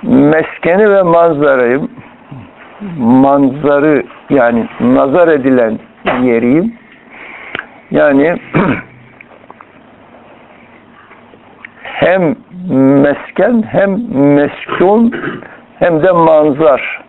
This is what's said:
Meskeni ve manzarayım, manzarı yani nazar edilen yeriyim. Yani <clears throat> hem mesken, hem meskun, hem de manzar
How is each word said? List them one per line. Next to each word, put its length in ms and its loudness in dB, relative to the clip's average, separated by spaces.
Meskeni 840 0
ve 120 4
manzarayım, 880 0
manzarı 1040 2
yani 380 0
nazar 480 2
edilen 520 0
yeriyim. 520 0
Yani 480 2
<clears throat> 220 -2
hem 540 -2
mesken, 680 -2
hem 460 -2
meskun, 800 0
hem 240 0
de 80 4
manzar 960 2